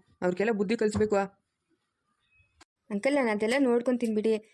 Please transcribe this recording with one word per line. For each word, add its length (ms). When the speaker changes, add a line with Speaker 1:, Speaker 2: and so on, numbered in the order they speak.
Speaker 1:
ಅವ್ರಿಗೆಲ್ಲ 300
ಬುದ್ಧಿ 260
ಕಲಿಸ್ಬೇಕು. 380
Speaker 2:
ಅಂಕಲ್, 260
ನಾನು 160
ಅದೆಲ್ಲ 280
ನೋಡ್ಕೊಂತೀನಿ 560
ಬಿಡಿ, 220